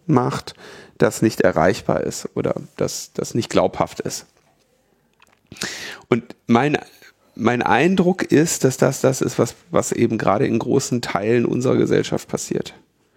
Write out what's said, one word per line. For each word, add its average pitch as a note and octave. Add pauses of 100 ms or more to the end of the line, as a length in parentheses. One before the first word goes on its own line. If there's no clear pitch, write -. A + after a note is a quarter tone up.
macht, C3+ (420)
das -
nicht A2
erreichbar F#2
ist -
oder - (240)
das, -
das -
nicht A#2+
glaubhaft -
ist. - (1800)
Und - (120)
mein, B2+ (560)
mein A#2+
Eindruck F3
ist, -
dass C3
das C#3
das C3+
ist, -
was, A#2+ (160)
was -
eben A2+
gerade G#2+
in A2+
großen B2
Teilen A2+
unserer B2
Gesellschaft -
passiert. - (440)